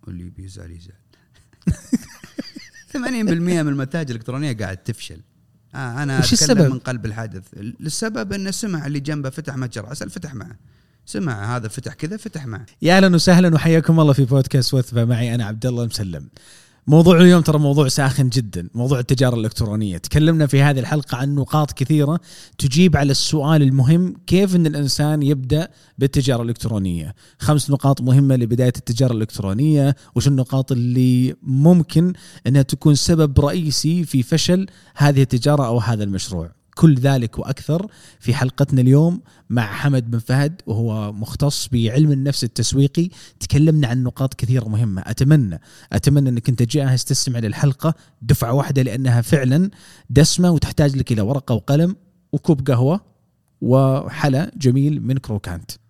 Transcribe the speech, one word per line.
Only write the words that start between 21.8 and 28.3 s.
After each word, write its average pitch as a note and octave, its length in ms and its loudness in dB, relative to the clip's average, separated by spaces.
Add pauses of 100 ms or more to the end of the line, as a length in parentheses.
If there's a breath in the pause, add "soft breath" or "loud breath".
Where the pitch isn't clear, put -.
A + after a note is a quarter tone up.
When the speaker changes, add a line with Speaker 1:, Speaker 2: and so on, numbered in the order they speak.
Speaker 2:
تجيب D3 380 4
على C#3 140 2
السؤال D3+ 520 2
المهم، C#3 540 2 (100)
كيف F#3 300 2
إن E3+ 100 4
الإنسان D3 560 -2
يبدأ C#3 460 0 (300 soft breath)
بالتجارة C3 440 0
الإلكترونية. F#2+ 720 -4 (240 soft breath)
خمس D3 320 0
نقاط C#3 300 0
مهمة C3 360 4